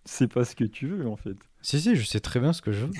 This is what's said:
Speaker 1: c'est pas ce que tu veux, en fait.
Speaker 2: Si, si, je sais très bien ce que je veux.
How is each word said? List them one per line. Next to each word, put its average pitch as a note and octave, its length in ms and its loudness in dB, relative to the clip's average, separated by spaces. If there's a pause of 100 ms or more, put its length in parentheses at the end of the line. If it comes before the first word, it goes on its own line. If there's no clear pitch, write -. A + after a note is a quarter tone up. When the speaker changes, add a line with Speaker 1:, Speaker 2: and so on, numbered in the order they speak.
Speaker 1:
c'est - 220 2
pas B2 180 2
ce - 120 -6
que B2 80 2
tu A2+ 240 -4
veux, F3+ 180 -4
en G#2+ 100 -4
fait. G2 200 -10 (240)
Speaker 2:
Si, C#3+ 200 0
si, A3 140 4
je B2 100 4
sais G#2+ 140 -2
très - 220 -2
bien C#3+ 120 4
ce E3+ 100 -4
que A2 100 -2
je G#2 120 0
veux. D3+ 160 -4